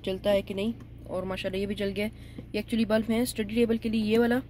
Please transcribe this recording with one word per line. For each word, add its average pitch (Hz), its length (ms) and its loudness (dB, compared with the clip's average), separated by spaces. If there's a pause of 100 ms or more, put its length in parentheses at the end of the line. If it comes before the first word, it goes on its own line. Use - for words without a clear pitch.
चलता 190 260 0
है 196 120 4
कि 196 120 -8
नहीं। 214 200 0 (360)
और 185 140 -4
माशाल्लाह 185 360 -2
ये 202 60 0
भी 202 80 -2
जल 202 140 -2
गया। 202 180 -2
ये - 560 -8
actually 220 260 0
bulb 220 220 2
है 226 160 4
study 214 280 -4
टेबल 233 240 4
के 233 100 -4
लिए 220 160 0
ये 214 140 4
वाला 240 320 4